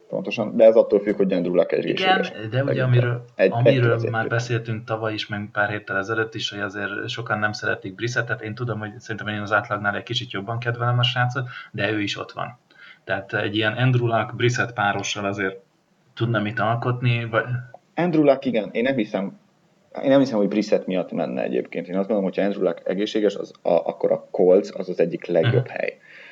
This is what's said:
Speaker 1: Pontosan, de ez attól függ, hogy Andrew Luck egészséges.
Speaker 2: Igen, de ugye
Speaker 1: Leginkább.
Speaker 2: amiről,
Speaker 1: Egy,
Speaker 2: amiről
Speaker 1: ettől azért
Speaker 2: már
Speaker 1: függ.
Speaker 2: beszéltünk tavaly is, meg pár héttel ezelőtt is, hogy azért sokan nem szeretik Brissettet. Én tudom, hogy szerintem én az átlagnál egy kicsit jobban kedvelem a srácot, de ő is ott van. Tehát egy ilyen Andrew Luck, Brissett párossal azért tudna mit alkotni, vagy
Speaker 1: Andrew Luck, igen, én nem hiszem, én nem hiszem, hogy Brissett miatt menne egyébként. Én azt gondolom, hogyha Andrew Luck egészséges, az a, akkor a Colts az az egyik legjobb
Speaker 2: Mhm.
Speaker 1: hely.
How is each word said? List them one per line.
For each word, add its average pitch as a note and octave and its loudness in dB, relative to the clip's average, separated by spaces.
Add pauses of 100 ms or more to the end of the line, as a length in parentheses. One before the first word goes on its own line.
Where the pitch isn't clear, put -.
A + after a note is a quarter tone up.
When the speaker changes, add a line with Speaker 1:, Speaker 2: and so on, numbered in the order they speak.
Speaker 1:
Pontosan, G2+ -4
de A2+ 10
ez A2+ 12
attól G#2+ 6
függ, G2+ 2
hogy G2 2
Andrew F2 0
Luck E2+ 4
egészséges. F#3+ 2
Speaker 2:
Igen, A2 -10
de C3 0
ugye - -
Speaker 1:
Leginkább. C3+ 0
Speaker 2:
amiről, B2 2 (100)
Speaker 1:
Egy, G2 4
Speaker 2:
amiről A#2 6
Speaker 1:
ettől A#2+ 4
azért A2+ 0
Speaker 2:
már A2+ -2
Speaker 1:
függ. A2+ -4
Speaker 2:
beszéltünk A#2 -2
tavaly A2 -4
is, G#2 -6
meg G#2 -8
pár G#2 0
héttel G2+ -6
ezelőtt A2 -2
is, G#2 -6
hogy G2+ -10
azért G2+ -6
sokan A#2 -4
nem G#2+ 0
szeretik G2+ -6
Brissettet. A#2 -4
Én G#2+ -8
tudom, A2+ -4
hogy G#2+ -10
szerintem G#2 -10
én G#2 -4
az G2+ -8
átlagnál G#2 0
egy G2 -6
kicsit - -6
jobban A#2 -6
kedvelem A#2+ 0
a A#2+ 2
srácot, B2 0 (240)
de G#2 -2
ő G#2+ -2
is G2 -4
ott - -10
van. F2+ -10 (460)
Tehát G2 -6
egy G#2 -2
ilyen G#2+ 2
Andrew B2 2
Luck, A2+ 0
Brissett A2+ 0
párossal G2+ -2
azért G2 -2 (560)
tudna A#2 0
mit G#2 -2
alkotni, A#2+ 0
vagy A2 2 (520)
Speaker 1:
Andrew D#3+ 2
Luck, C3+ 4
igen, A2+ -2
én A2+ -2
nem C3+ 0
hiszem, G2+ -4 (640)
én C#3 2
nem C#3 6
hiszem, B2 2
hogy G2+ 4
Brissett G2+ 0
miatt F#2 -2
menne B1+ -2
egyébként. B1 -4
Én F2+ -4
azt G2 -2
gondolom, G2+ 0
hogyha F#2 -2
Andrew G2+ -2
Luck F2 0
egészséges, G#2 0
az - -10 (100)
a, - -2
akkor - 0
a - -2
Colts F#2 6
az F#2 -8
az F2+ -2
egyik E2+ -2
legjobb A#2+ 2
Speaker 2:
Mhm. - -14
Speaker 1:
hely. - -4 (340)